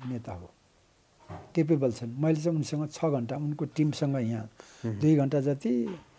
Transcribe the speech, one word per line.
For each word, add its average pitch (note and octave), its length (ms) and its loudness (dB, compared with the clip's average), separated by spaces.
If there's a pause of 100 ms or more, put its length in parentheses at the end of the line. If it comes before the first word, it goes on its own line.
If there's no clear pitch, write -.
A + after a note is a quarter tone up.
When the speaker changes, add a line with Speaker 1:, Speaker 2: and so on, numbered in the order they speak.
Speaker 1:
नेता B2 220 -8
हो, F2 180 -12 (1040)
केपेबल D3 360 4
छन्। A#2+ 300 -6
मैले D#3 200 2
चाहिँ E3 160 0
उनसँग D3+ 320 -2
छ - 160 -4
घन्टा, C3 300 0
उनको D3 300 -4
टिमसँग D3 500 0
यहाँ A2+ 340 -2 (360)
Speaker 2:
मह्म। A2 140 -2
Speaker 1:
दुई D3+ 160 6
घन्टा C#3 240 4
जति, E3+ 600 0 (200)